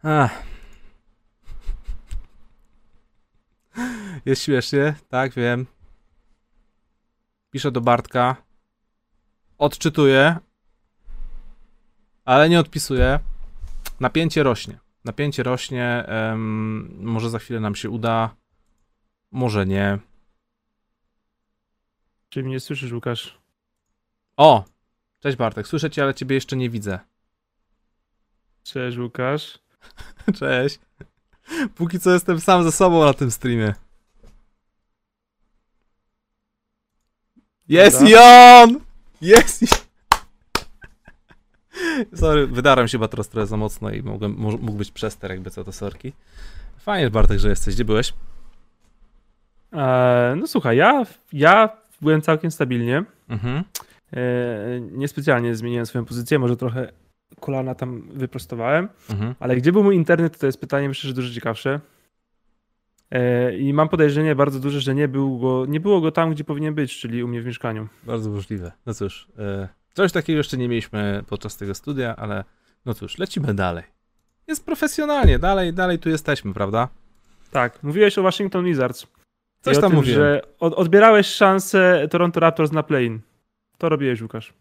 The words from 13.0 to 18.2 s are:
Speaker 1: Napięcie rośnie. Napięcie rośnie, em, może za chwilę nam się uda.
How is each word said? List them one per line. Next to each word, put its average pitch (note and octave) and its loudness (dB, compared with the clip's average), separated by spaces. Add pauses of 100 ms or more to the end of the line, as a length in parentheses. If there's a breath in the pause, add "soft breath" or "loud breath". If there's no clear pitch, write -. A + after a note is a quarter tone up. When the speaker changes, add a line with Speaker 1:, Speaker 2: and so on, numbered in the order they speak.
Speaker 1:
Napięcie D#3 -2
rośnie. - -4 (260)
Napięcie C#3+ -6
rośnie, B2+ -6 (220)
em, A2 -8 (140)
może A2+ -6
za A2+ -8
chwilę A#2 -10
nam G#2 -6
się - -12
uda. A2+ -4 (960)